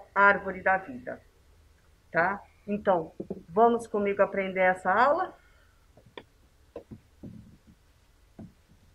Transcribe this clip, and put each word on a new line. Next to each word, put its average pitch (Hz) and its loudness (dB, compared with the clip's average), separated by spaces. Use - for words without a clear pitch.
Árvore 196 4
da 190 2
Vida, 123 -10
tá? 175 -2
Então, 196 -2
vamos 226 2
comigo 202 -2
aprender 190 -4
essa 185 2
aula? 294 2